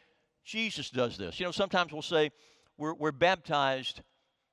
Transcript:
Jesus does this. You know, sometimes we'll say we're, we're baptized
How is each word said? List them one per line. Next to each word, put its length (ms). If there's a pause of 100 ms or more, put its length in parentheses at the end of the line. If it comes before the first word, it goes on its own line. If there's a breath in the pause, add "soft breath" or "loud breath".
(440 soft breath)
Jesus 460
does 280
this. 220
You 60
know, 60
sometimes 420
we'll 80
say 300 (460 soft breath)
we're, 160
we're 200
baptized 880 (520)